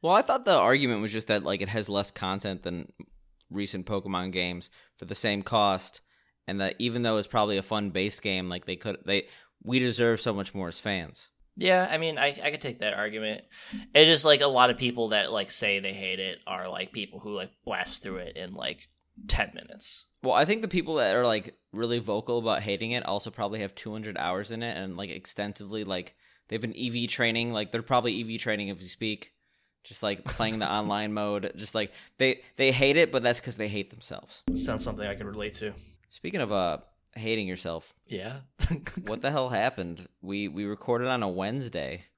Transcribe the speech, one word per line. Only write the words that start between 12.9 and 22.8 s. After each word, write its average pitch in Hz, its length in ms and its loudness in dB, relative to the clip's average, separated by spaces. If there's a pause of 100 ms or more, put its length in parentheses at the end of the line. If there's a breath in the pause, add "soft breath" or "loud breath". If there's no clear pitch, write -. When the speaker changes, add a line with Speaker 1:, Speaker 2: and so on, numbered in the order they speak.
Speaker 2:
argument. 107 500 -4 (520 loud breath)
It's 156 120 12
just, 156 200 8
like, 143 160 8
a 143 40 6
lot 127 220 8
of 120 80 4
people 120 320 0
that, 104 240 2
like, 101 180 -2
say 101 300 0
they 95 140 -6
hate 95 260 -4
it 95 260 -6
are, 92 220 -6
like, 92 240 -8
people 101 280 -10
who, 104 120 -10
like, 98 180 -6 (140)
blast 90 380 -4
through 92 160 -8
it 90 180 -12
in, 90 180 -10
like, 71 320 -8 (420)
ten - 260 2
minutes. - 500 -14 (180)
Speaker 1:
Well, 127 120 4
I 135 100 6
think 208 160 0
the 220 80 -4
people 160 280 0
that 107 200 4
are, 123 100 4
like, 107 300 0 (160)
really 117 280 0
vocal 110 380 0
about 110 240 0
hating 104 300 -2